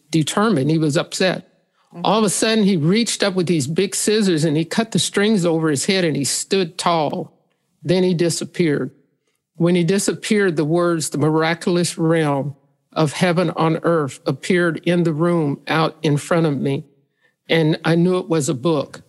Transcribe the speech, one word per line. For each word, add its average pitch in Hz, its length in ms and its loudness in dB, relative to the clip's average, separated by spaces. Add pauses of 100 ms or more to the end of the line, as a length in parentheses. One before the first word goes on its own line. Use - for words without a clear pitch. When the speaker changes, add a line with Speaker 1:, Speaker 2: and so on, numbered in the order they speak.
(100)
Speaker 1:
determined. 160 600 0
He 160 80 2
was 151 180 0
upset. - 520 -2 (440)
Speaker 2:
Mm-hmm. 170 120 -16
Speaker 1:
All 185 140 2
of 220 60 2
a 196 60 2
sudden, 220 340 2
he 190 120 2
reached 190 460 0
up 196 120 0
with 185 120 -2
these 156 200 0
big 185 280 -2
scissors 190 500 0
and 151 120 0
he 160 80 0
cut 220 280 -4
the 190 60 0
strings 202 480 0
over 160 240 0
his 143 160 -2
head 190 180 0
and 151 120 -2
he 143 80 -4
stood 190 520 -4
tall. 170 560 -2 (500)
Then 175 200 2
he 185 120 2
disappeared. 160 760 -2 (640)
When 170 180 2
he 175 100 2
disappeared, 196 720 0
the 156 80 0
words, 170 460 0
"The - 80 -4
miraculous 160 800 0
realm 151 560 0 (380)
of 156 200 0
heaven 175 380 0
on 160 320 0
earth," 156 440 0
appeared 170 580 0
in 175 180 2
the 160 100 0
room 156 540 0
out 156 360 -2
in 147 140 2
front 165 300 0
of 143 120 -2
me, 139 260 -2 (640)
and 160 360 2
I 160 100 2
knew 180 240 2
it - 100 -8
was 156 200 0
a 160 60 -2
book. 143 540 -4